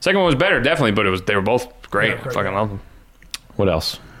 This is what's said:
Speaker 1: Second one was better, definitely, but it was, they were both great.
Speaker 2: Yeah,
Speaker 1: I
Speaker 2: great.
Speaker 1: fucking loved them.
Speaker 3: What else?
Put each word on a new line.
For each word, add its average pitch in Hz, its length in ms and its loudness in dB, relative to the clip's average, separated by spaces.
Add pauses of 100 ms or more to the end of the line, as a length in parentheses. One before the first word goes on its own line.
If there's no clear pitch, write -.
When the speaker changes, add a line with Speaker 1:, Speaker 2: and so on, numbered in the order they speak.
Speaker 1:
Second 190 200 0
one 185 60 4
was 156 100 2
better, 165 240 2
definitely, 139 320 2
but 104 140 2
it 95 40 2
was, 92 120 -2
they 104 120 0
were 101 80 2
both 117 240 0 (240)
great. 104 200 0
Speaker 2:
Yeah, 95 80 -4
Speaker 1:
I - 40 -14
Speaker 2:
great. - 120 -8
Speaker 1:
fucking 98 200 -2
loved 104 180 -2
them. 101 80 -10 (760)
Speaker 3:
What 101 140 2
else? - 280 -2 (220)